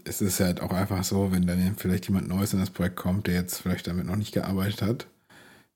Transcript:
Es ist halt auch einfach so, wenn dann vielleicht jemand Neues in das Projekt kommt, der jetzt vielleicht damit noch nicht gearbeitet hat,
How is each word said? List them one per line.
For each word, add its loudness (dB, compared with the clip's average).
Es -6
ist 0
halt 2
auch -2
einfach 0
so, 2
wenn 4
dann 2
vielleicht 0
jemand 2
Neues 0
in 2
das 0
Projekt -2
kommt, 0
der 2
jetzt -2
vielleicht -2
damit -4
noch -2
nicht -4
gearbeitet -2
hat, -2